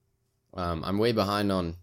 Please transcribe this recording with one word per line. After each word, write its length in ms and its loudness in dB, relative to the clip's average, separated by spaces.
Um, 300 -4
I'm 140 -2
way 140 2
behind 400 2
on 320 -2